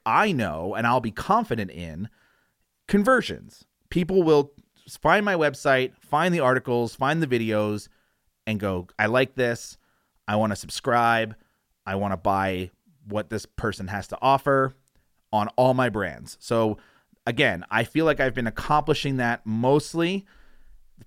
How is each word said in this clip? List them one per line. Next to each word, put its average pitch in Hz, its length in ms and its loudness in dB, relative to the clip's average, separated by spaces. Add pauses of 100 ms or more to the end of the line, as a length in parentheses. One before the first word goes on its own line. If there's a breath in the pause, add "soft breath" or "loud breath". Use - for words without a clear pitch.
I 175 280 2
know, 95 420 -4
and 113 120 0
I'll 123 140 2
be 113 100 -6
confident 120 600 -2
in, 85 400 -10 (760)
conversions. 202 800 0 (240)
People 180 340 2
will 147 300 4 (340)
s-, - 120 -20
find 190 260 4
my 202 100 2
website, 135 640 2
find 170 360 0
the 170 60 0
articles, 123 540 2
find 151 280 0
the 156 40 0
videos, 107 640 -2 (580)
and 110 140 -2
go, 92 260 -4 (120)
"I 107 80 2
like 127 280 2
this. 120 440 -4 (500)
I 104 80 0
wanna 107 200 0
subscribe. 117 800 0 (520)
I 95 80 -6
wanna 98 240 -2
buy 95 520 0 (380)
what 104 220 -6
this 107 160 -6
person 98 420 -8
has 95 200 -8
to - 120 -10
offer," 135 560 2 (560)
on 107 240 0
all 127 180 4
my 127 140 0
brands. 90 520 -8
So 110 380 0 (480 soft breath)
again, 117 420 0
I 110 140 0
feel 151 220 -2
like 151 160 2
I've 131 140 0
been 123 120 -2
accomplishing 147 720 -2
that 120 280 -2
mostly, 147 800 0 (800 soft breath)